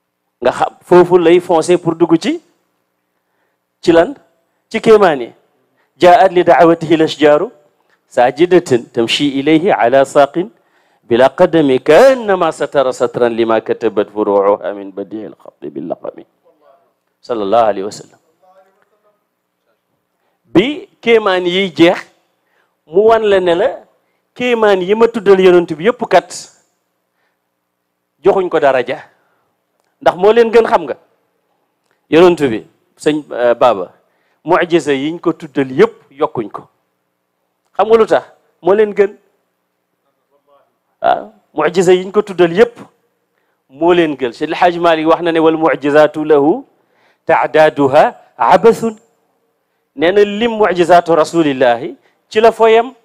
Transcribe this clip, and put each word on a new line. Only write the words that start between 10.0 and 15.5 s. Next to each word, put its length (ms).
saaqin 440
bila 180
qadami 500
kaannama 760
satara 400
satran 400
lima 280
katabat 500
furuuha 640
min 160
badii 400
l-xatti 400